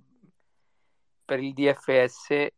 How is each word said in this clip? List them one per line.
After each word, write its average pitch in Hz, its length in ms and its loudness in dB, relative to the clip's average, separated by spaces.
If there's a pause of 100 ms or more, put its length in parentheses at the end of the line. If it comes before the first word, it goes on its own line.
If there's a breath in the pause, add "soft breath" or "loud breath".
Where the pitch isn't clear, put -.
(1200)
per 131 180 -4
il 135 100 -8
D 139 200 2
F 131 320 2
S. 143 540 -2